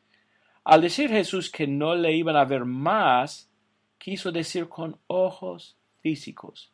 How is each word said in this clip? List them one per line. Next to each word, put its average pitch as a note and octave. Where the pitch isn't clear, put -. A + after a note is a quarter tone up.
Al D#3+
decir G#3+
Jesús F#3+
que -
no C#3+
le E3+
iban E3
a C#3+
ver C3
más, C#3
quiso F#3
decir E3
con E3
ojos F#3
físicos. -